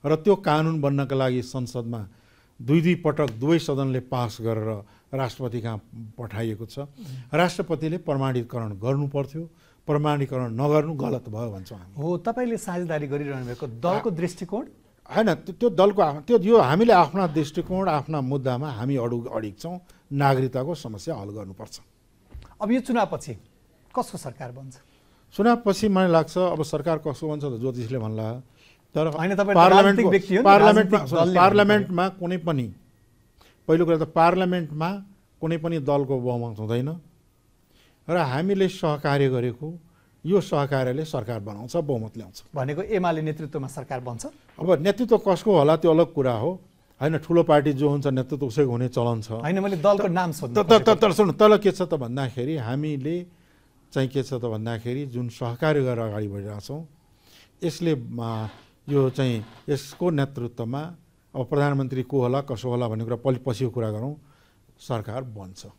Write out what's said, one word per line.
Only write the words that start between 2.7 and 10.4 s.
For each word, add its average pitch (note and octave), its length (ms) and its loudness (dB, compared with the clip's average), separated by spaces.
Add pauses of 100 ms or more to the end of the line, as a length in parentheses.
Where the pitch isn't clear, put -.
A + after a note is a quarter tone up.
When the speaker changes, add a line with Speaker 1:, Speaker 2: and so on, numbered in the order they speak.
Speaker 1:
दुई E3+ 140 2
पटक D3+ 340 -2
दुवै C#3 300 0
सदनले C3+ 400 -2
पास B2 420 -6
गरेर A2 420 -4 (300)
राष्ट्रपति B2 480 -6
कहाँ A2 160 -8 (400)
पठाइएको A2 480 -8
छ। - 140 -14 (540)
राष्ट्रपतिले E3 640 -2
प्रमाणीकरण B2+ 720 -4
गर्नु C3 380 -4
पर्थ्यो, C#3+ 360 -8 (440)
प्रमाणीकरण C#3+ 680 -2